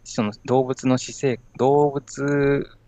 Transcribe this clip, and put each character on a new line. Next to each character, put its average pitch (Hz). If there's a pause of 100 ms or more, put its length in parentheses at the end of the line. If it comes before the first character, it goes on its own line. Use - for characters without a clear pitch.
そ -
の 104 (120)
動 127
物 131
の 127
死 -
生-、 123 (180)
動 143
物 139 (220)